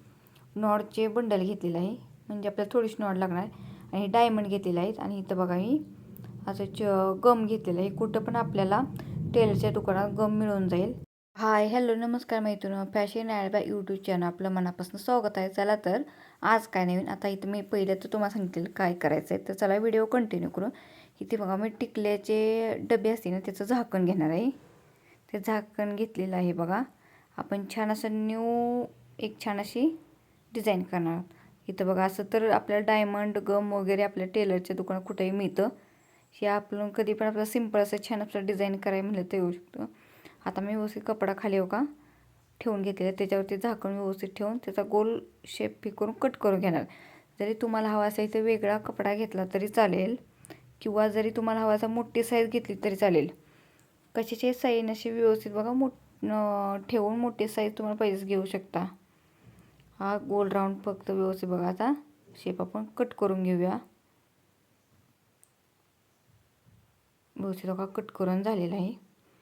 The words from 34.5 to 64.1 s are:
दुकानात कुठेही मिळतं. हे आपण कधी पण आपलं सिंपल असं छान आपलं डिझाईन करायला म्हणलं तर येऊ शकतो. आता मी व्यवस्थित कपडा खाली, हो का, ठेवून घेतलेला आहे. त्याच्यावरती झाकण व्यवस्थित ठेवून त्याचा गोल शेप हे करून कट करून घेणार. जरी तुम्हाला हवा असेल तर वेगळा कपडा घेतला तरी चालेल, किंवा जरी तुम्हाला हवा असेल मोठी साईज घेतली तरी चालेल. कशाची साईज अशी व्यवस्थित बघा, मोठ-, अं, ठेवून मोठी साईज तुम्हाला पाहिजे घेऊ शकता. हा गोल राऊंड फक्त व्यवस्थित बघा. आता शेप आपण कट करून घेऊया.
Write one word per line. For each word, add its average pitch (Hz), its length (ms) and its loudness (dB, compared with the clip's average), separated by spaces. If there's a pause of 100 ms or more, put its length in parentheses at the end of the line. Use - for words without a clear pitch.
दुकानात 185 320 -2
कुठेही 190 240 -2
मिळतं. 196 360 0 (720)
हे 208 60 2
आपण 208 420 -2
कधी 208 240 0
पण 214 120 0
आपलं 214 200 0
सिंपल 214 340 0
असं 208 180 2 (120)
छान 214 120 -2
आपलं 208 240 -4
डिझाईन 196 320 0
करायला 196 260 0
म्हणलं 196 200 -2
तर 180 120 -4
येऊ 180 160 2
शकतो. - 300 -12 (640)
आता 190 160 -2
मी 208 140 -4
व्यवस्थित 214 320 -4
कपडा 208 300 0
खाली, 196 200 0
हो 190 80 2
का, 202 180 0 (760)
ठेवून 208 220 -2
घेतलेला 190 260 -2
आहे. 190 100 0
त्याच्यावरती 196 400 0
झाकण 214 320 -2
व्यवस्थित 196 480 -4
ठेवून 214 200 -2
त्याचा 202 260 -4
गोल 214 360 2 (260)
शेप - 400 -6
हे 208 60 -4
करून 208 220 -4
कट 262 220 -2
करून 196 240 4
घेणार. 170 240 2 (560)
जरी 208 140 -2
तुम्हाला 220 360 0
हवा 214 160 2
असेल 208 280 -2
तर 220 80 2
वेगळा 214 360 2
कपडा 208 380 -2
घेतला 208 380 -2
तरी 202 140 0
चालेल, 208 480 2 (680)
किंवा 214 260 2
जरी 214 220 0
तुम्हाला 220 320 0
हवा 220 120 4
असेल 220 160 2
मोठी 233 340 0
साईज 233 260 2
घेतली 226 340 -2
तरी 202 120 0
चालेल. 175 320 4 (880)
कशाची 233 380 0
साईज 233 360 2
अशी 220 200 -4
व्यवस्थित 220 420 2
बघा, 214 220 -2
मोठ-, 262 560 -2
अं, 202 480 0 (120)
ठेवून 214 260 2
मोठी 233 320 0
साईज 214 300 -2
तुम्हाला 214 200 -4
पाहिजे 196 280 0
घेऊ 190 200 0
शकता. 190 400 -4 (1120)
हा 202 180 -2
गोल 202 320 0
राऊंड 196 260 0 (100)
फक्त 196 240 -4
व्यवस्थित 190 400 0
बघा. 175 180 0
आता 214 260 0 (500)
शेप 185 180 -4
आपण 185 220 -6
कट 247 300 -4
करून 190 300 0
घेऊया. 180 340 2 (3500)